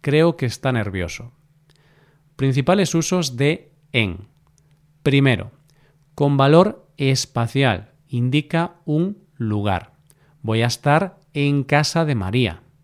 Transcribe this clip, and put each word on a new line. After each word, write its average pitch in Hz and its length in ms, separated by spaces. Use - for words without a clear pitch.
Creo 156 340
que 131 120
está 127 260
nervioso. 101 580
Principales 139 580
usos 165 440
de 147 340
en. 98 340
Primero, 139 600
con 143 220
valor 160 500
espacial, 127 960
indica 147 680
un 170 320
lugar. 104 580
Voy 110 180
a 120 60
estar 151 500
en 143 300
casa 151 420
de 151 80
María. 98 480